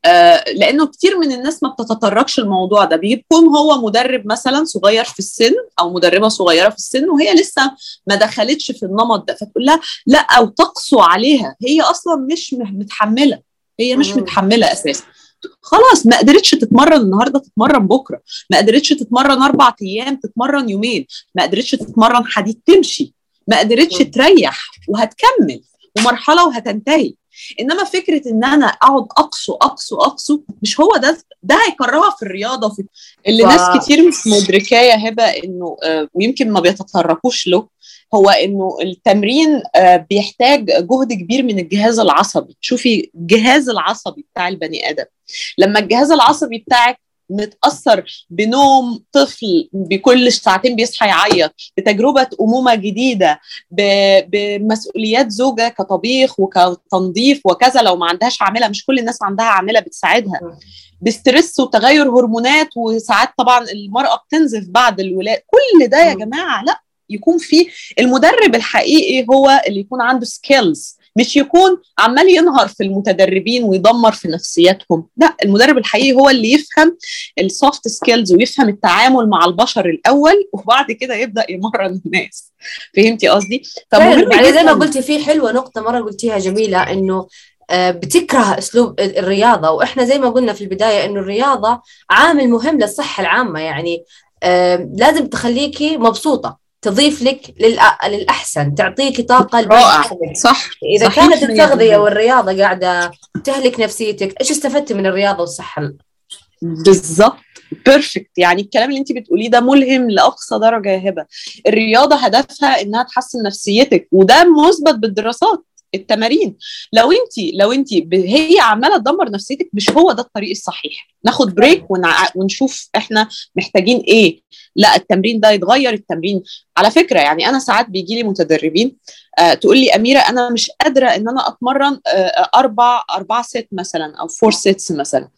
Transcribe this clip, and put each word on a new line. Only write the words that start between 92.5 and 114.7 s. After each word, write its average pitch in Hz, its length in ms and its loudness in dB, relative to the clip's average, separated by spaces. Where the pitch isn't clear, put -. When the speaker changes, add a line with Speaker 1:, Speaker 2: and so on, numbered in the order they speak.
Speaker 2:
للصحة 208 420 -6
العامة، 185 400 -4
يعني، 165 440 -8
آه، 180 540 0
لازم 294 300 2
تخليكي 285 680 -4
مبسوطة، 233 720 -2
تضيف 277 400 0
لك 262 240 -2
للأ-، - 640 2
للأحسن، 147 640 -4
تعطيكي 240 480 -2
طاقة - 380 2
Speaker 1:
رائع. 220 400 6
Speaker 2:
لبدنك. 170 360 -8
Speaker 1:
صح، - 340 -2
Speaker 2:
إذا 220 120 2
Speaker 1:
صحيح، 202 80 -2
Speaker 2:
كانت 339 80 6
Speaker 1:
مية 285 120 -2
بالمية. 233 180 4
Speaker 2:
التغذية 226 320 4
والرياضة 208 680 2
قاعدة 180 480 -2
تهلك 262 360 -2
نفسيتك، 208 600 -6
إيش - 100 -4
استفدتي 285 440 -4
من 196 120 -4
الرياضة 190 340 -2
والصحة - 420 -10
ال- 143 140 -10
Speaker 1:
بالظبط، 170 720 2
بيرفكت. 269 500 2
يعني 175 260 2
الكلام 220 260 -2
اللي 269 120 -6
أنتي 277 140 -6
بتقوليه 226 360 -4
ده 240 100 4
ملهم 254 500 2
لأقصى 214 480 -2
درجة 220 320 0
يا 190 200 -2
هبة. 160 140 -10
الرياضة 226 500 2
هدفها 254 640 -2
إنها 208 200 -4
تحسن 247 400 -8
نفسيتك، 202 720 0
وده 208 320 6
مثبت 320 260 2